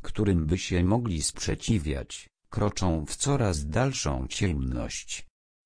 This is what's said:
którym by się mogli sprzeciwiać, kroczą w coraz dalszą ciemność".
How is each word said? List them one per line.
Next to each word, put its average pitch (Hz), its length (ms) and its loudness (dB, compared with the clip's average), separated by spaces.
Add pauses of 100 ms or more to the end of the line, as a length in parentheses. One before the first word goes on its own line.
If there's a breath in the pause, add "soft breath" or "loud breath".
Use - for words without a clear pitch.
którym 98 440 2
by 82 120 2
się 90 260 0
mogli 98 380 2
sprzeciwiać, - 1040 -2 (220)
kroczą 90 560 0
w - 100 -8
coraz 101 520 0
dalszą 78 640 0
ciemność". - 1000 -2 (380)